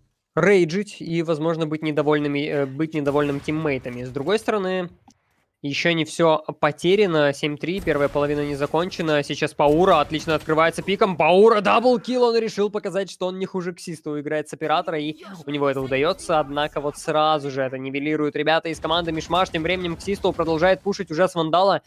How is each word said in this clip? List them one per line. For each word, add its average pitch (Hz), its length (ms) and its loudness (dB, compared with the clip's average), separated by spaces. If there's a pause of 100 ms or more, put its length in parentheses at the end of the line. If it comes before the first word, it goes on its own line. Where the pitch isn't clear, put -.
(340)
рейджить 185 680 2
и, 165 220 -2
возможно, 160 440 -2
быть 151 160 -4
недовольными, 147 640 0
э, 151 180 0
быть 147 300 -4
недовольным 143 460 0
тиммейтами. 131 640 -4
С 131 60 -10
другой 139 280 -2
стороны, 185 500 -2 (720)
ещё 143 300 0
не 165 140 2
всё 156 400 2 (160)
потеряно. 165 720 2
Семь 147 240 -4
три, 170 240 -6
первая 147 280 0
половина 147 380 0
не 147 80 -4
закончена. 156 720 -2
Сейчас 151 280 -4
Паура 160 480 4
отлично 151 360 -2
открывается 160 460 0
пиком. 190 340 0
Паура 196 440 6
даблкил, 233 600 2
он 233 140 4
решил 214 340 0
показать, 196 400 -4
что - 160 -6
он 185 140 -6
не 190 60 -2
хуже 180 260 -6
Ксистоу 156 480 -8
играет 151 280 -4
с - 40 -12
оператора, 156 480 -2
и 151 160 -6 (280)
у 143 60 -8
него 143 180 0
это 135 120 -2
удаётся. 147 580 0
Однако 147 420 -2
вот 143 180 -6
сразу 151 520 0
же 135 120 -4
это 131 160 -4
нивелируют 143 580 -2
ребята 156 320 2
из 156 100 -6
команды 165 320 -2
Мишмаш. 170 400 0
Тем 165 140 -4
временем 175 320 -2
Ксистоу 190 360 -2
продолжает 165 500 2
пушить 202 280 -6
уже 165 160 2
с - 80 -6
Вандала. 170 520 2